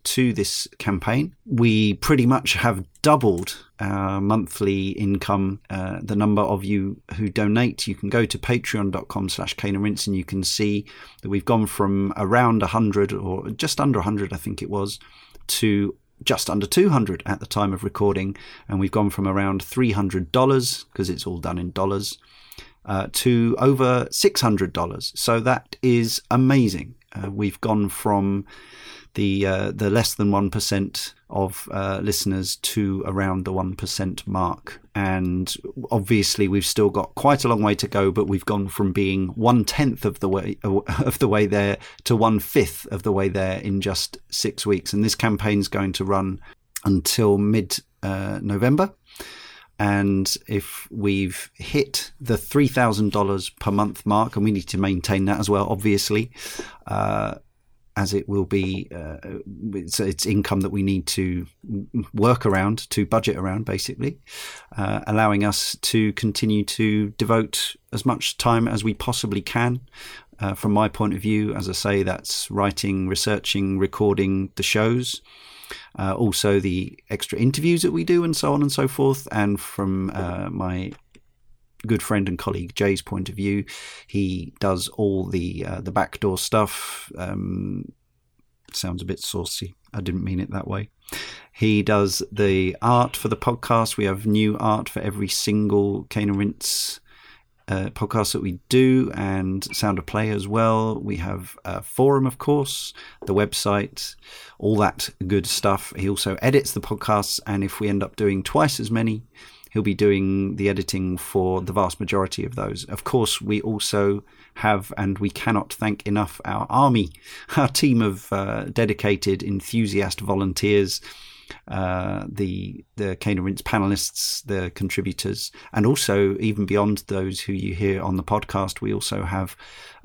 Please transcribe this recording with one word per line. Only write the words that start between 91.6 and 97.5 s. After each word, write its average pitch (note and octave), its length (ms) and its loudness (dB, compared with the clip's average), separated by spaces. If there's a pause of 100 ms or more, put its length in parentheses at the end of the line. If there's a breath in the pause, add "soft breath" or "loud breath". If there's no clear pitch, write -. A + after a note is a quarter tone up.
does G2+ 480 2
the F#2+ 500 2
art A#2+ 340 2
for - 120 -6
the A2 100 0
podcast. A#2 580 0
We G#2 100 0
have G2 200 -2
new G#2+ 320 4
art G#2+ 320 0
for - 120 -6
every G2+ 260 -4
single G2+ 800 0
Cane G#2 240 -2
and G2 80 0
Rinse, - 640 -2 (680 soft breath)